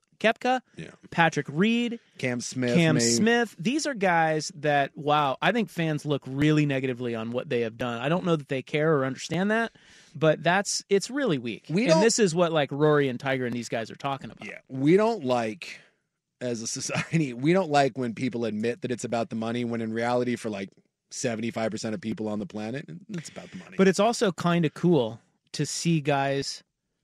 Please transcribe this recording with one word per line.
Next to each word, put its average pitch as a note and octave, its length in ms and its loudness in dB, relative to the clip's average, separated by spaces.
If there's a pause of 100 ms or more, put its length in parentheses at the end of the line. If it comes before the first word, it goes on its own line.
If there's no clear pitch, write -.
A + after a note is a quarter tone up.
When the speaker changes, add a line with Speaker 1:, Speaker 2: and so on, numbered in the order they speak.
(200)
Speaker 1:
Koepka, B3 400 0 (160)
Speaker 2:
Yeah. - 140 -12 (200)
Speaker 1:
Patrick E3 380 2
Reed, A3+ 500 0 (200)
Speaker 2:
Cam B2 220 -2
Smith, B2 360 -2
Speaker 1:
Cam D#3+ 200 6
Speaker 2:
maybe. A#2 80 2
Speaker 1:
Smith, A3 540 2
these A#3+ 280 -2
are C#4+ 80 -2
guys E3 600 2
that, C#3+ 420 0
wow, D3 460 2
I E3 100 4
think A3 180 -2
fans D#3+ 360 -2
look C#3+ 200 0
really D3+ 400 4
negatively B2+ 500 -2
on A2+ 160 -6
what B2+ 160 -4
they B2 140 0
have A2+ 140 -4
done. A#2+ 240 -4
I C3 80 -2
don't F3+ 160 0
know E3+ 120 2
that C#3+ 120 -10
they C3 140 -4
care D#3 340 2
or C3 80 0
understand E3 480 -2
that, A3+ 200 -2 (420)
but D#3 280 2
that's, F3+ 460 0
it's G3 200 2
really A#3+ 300 0
weak. A2+ 300 -6
Speaker 2:
We F3+ 160 2
Speaker 1:
And - 80 2
Speaker 2:
don't D#4+ 100 4
Speaker 1:
this A#3 160 4
is F#3+ 160 4
what, E3+ 180 2
like, D3 200 0
Rory D3 360 4
and A#2+ 120 -4
Tiger C3+ 260 -2
and A#2 80 -4
these A#2 140 -6
guys A2+ 240 -6
are - 40 -14
talking C3+ 360 -8
about. - 160 -18
Speaker 2:
Yeah, F2 100 -16 (100)
we C#3 280 4
don't G#3+ 280 2
like, A#2+ 540 -2 (640)
as A#2+ 220 -4
a A2+ 40 -8
society, C3+ 680 -4
<laughs> - 0 -
we C3+ 200 0
don't F3+ 180 0
like C#3 260 4
when B2 160 -2
people A#2 320 -4
admit A2 380 -2
that B2 80 -6
it's A#2+ 140 -4
about A#2 260 -2
the A#2 60 -6
money, A#2 280 -4
when A#2 160 -4
in A2 120 -4
reality, A#2+ 420 0
for, A2+ 160 -6
like, G2 200 -8 (420)
seventy-five A2+ 580 -4
percent A2 240 -6
of F#2+ 60 -8
people G#2+ 260 -6
on G#2+ 140 -4
the G2+ 60 -6
planet, G#2+ 400 -8 (240)
it's F3 180 -10
about F3+ 240 -16
the F#3 60 -14
money. - 180 -18
Speaker 1:
But F#3+ 100 2
it's F#3 140 2
also A3 320 2
kinda E3+ 380 0
cool B2 500 2 (320)
to D3 140 -4
see E3 340 0
guys C#3 640 -2 (420)